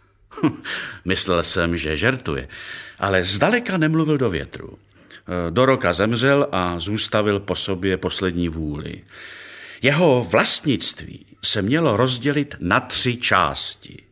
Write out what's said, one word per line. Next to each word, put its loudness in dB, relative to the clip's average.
<laughs> -6
Myslel 0
jsem, 0
že -4
žertuje, -2
ale 2
zdaleka 0
nemluvil 2
do 2
větru. -8
Do 4
roka 4
zemřel 2
a 0
zůstavil 0
po -4
sobě -2
poslední -2
vůli. -6
Jeho 4
vlastnictví 0
se 0
mělo 2
rozdělit 0
na 4
tři -2
části. 0